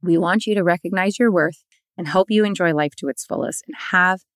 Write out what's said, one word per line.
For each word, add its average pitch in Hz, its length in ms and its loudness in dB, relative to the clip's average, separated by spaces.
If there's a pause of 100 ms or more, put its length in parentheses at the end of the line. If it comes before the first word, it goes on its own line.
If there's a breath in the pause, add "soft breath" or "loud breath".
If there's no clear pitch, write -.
We 170 160 2
want 175 280 0
you 214 80 -2
to 202 100 0
recognize 185 540 0
your 240 140 4
worth 160 320 0 (340)
and 165 100 -8
help 185 220 2
you 214 140 4
enjoy 185 300 0
life 147 240 0
to 139 100 -8
its - 180 -8
fullest - 400 -6
and 302 100 -16 (140)
have 185 300 2 (160)